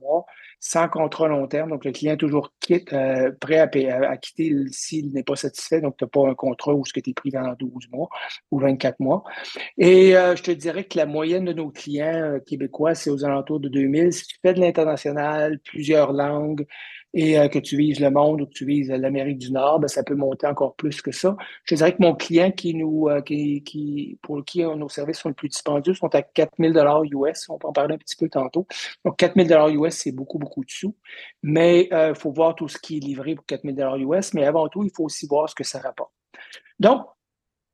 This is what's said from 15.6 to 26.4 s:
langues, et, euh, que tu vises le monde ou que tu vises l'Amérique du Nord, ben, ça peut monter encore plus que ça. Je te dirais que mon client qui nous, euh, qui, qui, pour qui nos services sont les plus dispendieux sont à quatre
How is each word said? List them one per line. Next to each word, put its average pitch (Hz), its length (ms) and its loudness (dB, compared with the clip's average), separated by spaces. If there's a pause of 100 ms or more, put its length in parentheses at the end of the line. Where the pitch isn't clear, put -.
langues, 147 500 -2 (500)
et, 156 240 4
euh, 147 100 6
que 147 100 -2
tu 139 180 -4
vises 143 240 2
le 139 100 4
monde 147 300 4
ou 143 60 -4
que 143 80 -20
tu 139 100 -10
vises 139 260 0
l'Amérique 135 460 -2
du 127 160 -10
Nord, 139 280 2
ben, 147 80 0
ça 135 140 -4
peut 143 120 -4
monter 139 320 -2
encore 139 300 -2
plus 147 260 -6
que 139 100 -6
ça. 196 240 0 (280)
Je - 100 0
te 147 40 0
dirais 160 160 4
que 180 60 -2
mon 165 140 6
client 170 360 2
qui 180 240 -4
nous, 156 360 0
euh, 147 100 2
qui, 147 440 -4
qui, 147 580 -8
pour 147 240 -8
qui 175 160 -4
nos 151 260 -4
services 151 300 -8
sont - 100 -8
les 139 60 -4
plus 143 160 -8
dispendieux 147 420 -2
sont 170 220 -2
à 143 80 4
quatre - 360 0